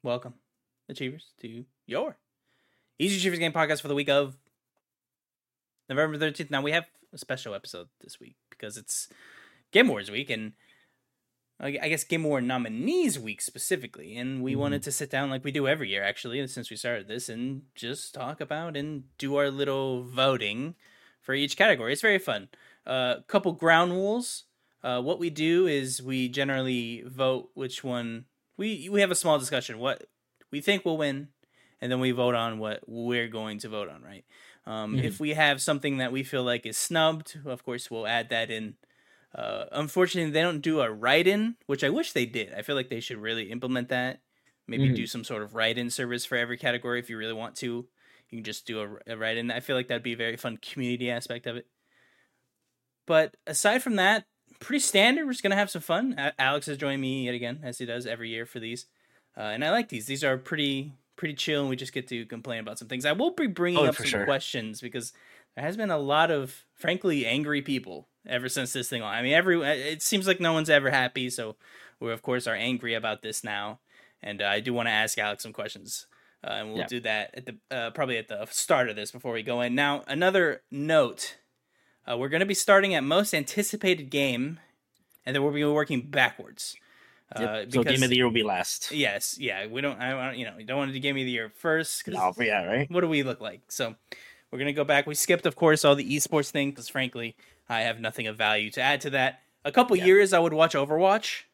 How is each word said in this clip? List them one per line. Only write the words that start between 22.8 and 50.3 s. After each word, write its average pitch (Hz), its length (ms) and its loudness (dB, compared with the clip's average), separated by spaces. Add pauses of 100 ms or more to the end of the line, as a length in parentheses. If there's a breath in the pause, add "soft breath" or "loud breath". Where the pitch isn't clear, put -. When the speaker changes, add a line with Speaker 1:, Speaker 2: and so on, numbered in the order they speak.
Speaker 1:
Uh, 127 440 0
couple 190 240 2
ground 165 400 6
rules. 208 540 -2 (360)
Uh, 123 180 -2
what 156 200 -2
we 170 100 -2
do 165 380 4
is 131 340 -2
we 127 260 -2
generally 131 800 -2
vote 131 480 0
which 131 300 -8
one, 120 400 -6 (320)
we, 190 340 -6
we 202 100 4
have 190 100 6
a 175 40 2
small 156 240 4
discussion, 127 400 -4
what 127 260 -4 (460)
we 143 100 -6
think 196 240 0
will 160 140 0
win, 143 300 -2 (520 soft breath)
and 123 100 -4
then 127 80 0
we 127 120 2
vote 123 240 2
on 113 240 -2
what 107 280 -6
we're 117 420 -2
going 110 280 -8
to 107 140 -12
vote 104 180 -6
on, 76 140 -18
right? 98 240 -20 (400 soft breath)
Um, 110 300 -4
Speaker 2:
Mm-hmm. 127 100 0
Speaker 1:
if 190 120 -4
we 151 120 -4
have 147 320 2
something 143 340 0
that 127 160 -2
we 135 100 -2
feel 135 200 -2
like 120 240 -2
is 110 100 -8
snubbed, 160 680 0
of 127 180 -8
course, 123 260 -6
we'll 113 160 -6
add 117 220 0
that 113 220 -2
in. 110 240 -6 (600 soft breath)
Uh, 107 380 -6
unfortunately, 170 580 2
they 156 120 4
don't 165 180 0
do 160 220 2
a 117 100 2
write-in, 175 640 4 (120)
which 139 140 0
I 139 60 4
wish 277 240 0
they 120 140 2
did. 113 260 -6
I 101 80 -8
feel 143 160 -4
like 131 140 -4
they 117 100 -6
should 117 160 -10
really 110 340 -6
implement 123 380 -4
that. 127 320 -2 (480)
Maybe 131 200 0
Speaker 2:
Mm-hmm. 127 60 4
Speaker 1:
do 117 120 -2
some 113 180 -8
sort 107 180 -6
of 104 120 -12
write-in 117 340 0
service 120 380 -4
for 127 100 -2
every 120 220 -2
category 120 420 -2
if 120 80 -14
you 113 80 -10
really 110 160 -6
want 110 240 -10
to. 120 300 -6 (420 soft breath)
You 117 100 -12
can 107 60 -12
just 107 220 -10
do 110 160 -6
a, 104 320 -12
a - 20 -10
write-in. 113 340 -2
I 117 100 -4
feel 139 160 -2
like 127 120 -2
that'd 147 140 -2
be 127 100 -4
a 117 60 -6
very 113 180 -2